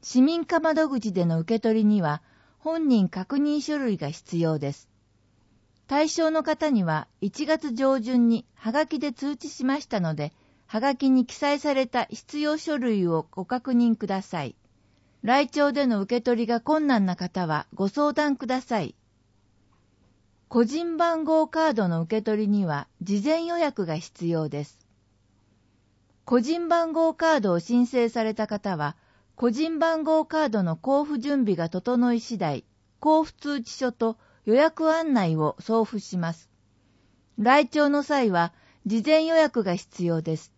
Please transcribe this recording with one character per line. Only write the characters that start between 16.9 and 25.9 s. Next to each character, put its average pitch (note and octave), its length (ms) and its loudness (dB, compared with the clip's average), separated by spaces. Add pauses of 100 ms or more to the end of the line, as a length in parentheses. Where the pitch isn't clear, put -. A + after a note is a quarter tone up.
な F3+ 100 -2
方 F3+ 300 -6
は D3+ 280 -2
ご - 140 0
相 D4 240 0
談 D4 240 0
く C4+ 100 -12
だ B3+ 140 -2
さ A3+ 220 -4
い。 B2+ 120 -8 (1500)
個 A#3+ 160 4
人 E4 320 -4
番 E4 280 0
号 D#4 240 2
カ D#4+ 200 0
ー D4 40 0
ド G#3 160 0
の E3 140 -2
受 E3 160 -4
け G#3+ 40 -2
取 G#3+ 200 -2
り G#3 60 0
に G3+ 180 2
は C#3+ 200 -4 (160)
事 G3+ 220 -2
前 D#4+ 200 0
予 E4+ 120 -4
約 C#4+ 300 -2
が D#3 100 -4
必 - 300 -10
要 D#3+ 240 -2
で C#3+ 140 -6
す。 - 140 -20 (1500)